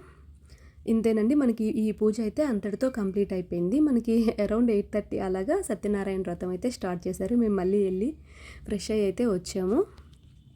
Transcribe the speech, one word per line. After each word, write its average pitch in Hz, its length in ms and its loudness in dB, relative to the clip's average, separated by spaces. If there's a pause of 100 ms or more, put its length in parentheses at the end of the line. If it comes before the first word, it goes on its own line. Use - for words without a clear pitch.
(880)
ఇంతేనండి, 226 480 2
మనకి 240 280 2
ఈ 214 280 0
పూజ 214 300 0
అయితే 220 220 -2
అంతటితో 220 460 -2
కంప్లీట్ 196 440 -2
అయిపోయింది. 180 460 0
మనకి 233 460 4 (200)
around 226 260 2
ఎయిట్ 208 220 0
థర్టీ 208 260 -4
అలాగా 196 420 0
సత్యనారాయణ 196 580 -2
వ్రతం 180 300 -6
అయితే 180 200 -4
స్టార్ట్ 180 380 -6
చేశారు. 190 280 -2
మేము 220 200 4
మళ్ళీ 190 280 2
వెళ్ళి 190 300 0 (520)
ఫ్రెష్ 208 260 -4
అయ్యి 214 120 2
అయితే 196 220 0
వచ్చాము. 196 600 0 (720)